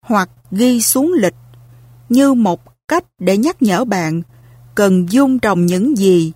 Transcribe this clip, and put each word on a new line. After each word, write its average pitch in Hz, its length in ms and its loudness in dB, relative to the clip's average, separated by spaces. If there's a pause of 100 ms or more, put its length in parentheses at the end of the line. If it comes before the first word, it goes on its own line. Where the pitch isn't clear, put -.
hoặc 196 240 -2 (220)
ghi 240 300 0
xuống 302 320 -2
lịch 202 220 0 (720)
như 269 240 2
một 208 280 0 (260)
cách 339 180 -2 (140)
để 190 180 0
nhắc 285 240 -2
nhở 214 240 0
bạn 170 360 -4 (540)
cần 185 340 2
dung 262 300 0
trồng 185 260 0
những 202 320 -2
gì 175 380 2